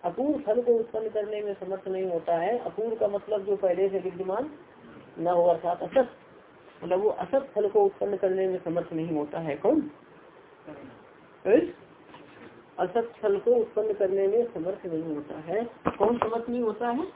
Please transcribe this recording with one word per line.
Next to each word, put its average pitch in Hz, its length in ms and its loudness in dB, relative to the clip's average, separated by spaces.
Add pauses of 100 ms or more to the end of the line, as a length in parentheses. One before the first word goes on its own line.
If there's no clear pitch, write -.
अपूर्व 262 340 0
फल 226 240 0
को 240 100 4
उत्पन्न 220 360 0
करने 214 320 -4
में 208 140 -4
समर्थ 190 340 -8
नहीं 190 220 -2
होता 170 260 -2
है। 196 220 0
अपूर्व 220 380 -4
का 220 120 0
मतलब 202 360 -2
जो 202 120 0
पहले 190 320 2
से 190 100 -2
विद्यमान 190 520 -4 (680)
न 165 80 -2
हो, 175 200 4
अर्थात 170 360 2
असत, 247 280 2 (760)
मतलब 180 160 2
वो 214 100 4
असत 220 440 -2
फल 208 140 2
को 202 160 6
उत्पन्न 196 320 0
करने 190 300 2
में 185 180 -2
समर्थ 170 280 -2
नहीं 160 240 -2
होता 151 240 -4
है। 151 160 -4
कौन? 294 340 2 (1600)
हैं? - 280 4 (1040)
असत 233 340 -2 (100)
फल 202 160 2
को 233 120 2
उत्पन्न 214 420 2
करने 196 340 2
में 226 280 2
समर्थ 190 320 -6
नहीं 160 280 -4
होता 147 240 -8
है। 175 260 -4 (340)
कौन 226 200 4
समर्थ 233 320 -2
नहीं 240 120 -2
होता 233 260 -2
है? 277 260 -2